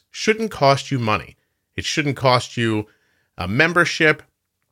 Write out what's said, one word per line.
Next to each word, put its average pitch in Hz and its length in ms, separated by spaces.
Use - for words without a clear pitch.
shouldn't 220 400
cost 139 400
you 135 80
money. 107 380
It - 80
shouldn't 143 320
cost 123 400
you 110 300
a 90 100
membership. 160 760